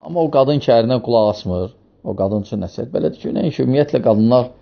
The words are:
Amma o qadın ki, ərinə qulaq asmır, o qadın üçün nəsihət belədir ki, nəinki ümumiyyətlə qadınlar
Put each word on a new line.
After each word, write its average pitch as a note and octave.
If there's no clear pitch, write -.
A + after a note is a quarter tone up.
Amma E3
o D3+
qadın C#3+
ki, -
ərinə A#2+
qulaq A2+
asmır, F#2
o G2+
qadın G2+
üçün G2+
nəsihət G#2
belədir -
ki, -
nəinki C#3
ümumiyyətlə C3
qadınlar A#2